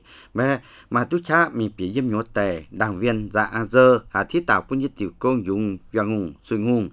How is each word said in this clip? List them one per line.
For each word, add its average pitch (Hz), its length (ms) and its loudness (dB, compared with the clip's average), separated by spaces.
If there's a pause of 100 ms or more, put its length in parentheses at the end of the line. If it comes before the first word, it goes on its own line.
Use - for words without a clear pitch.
(340)
bé 127 260 0 (300)
mà 120 160 0
tú 165 200 -2
cha 160 280 2
mình 113 240 -2
bị 92 160 -6
dâm 127 180 -2
nhỏ 107 120 -2 (100)
tè, 92 380 -2
đảng 101 280 -2
viên 110 340 -2
dạ 107 100 2
a 107 220 -4
dơ, 123 340 6 (100)
hà 98 140 0
thiết 170 240 -4
tạo 98 140 2
cũng 135 180 -4
như 135 80 -2
tiểu 101 320 -6
công 123 260 0
dùng, 98 320 -2 (160)
vàng 107 220 0
hùng, 90 180 -4 (100)
sưng 113 280 0
hùng, 113 220 2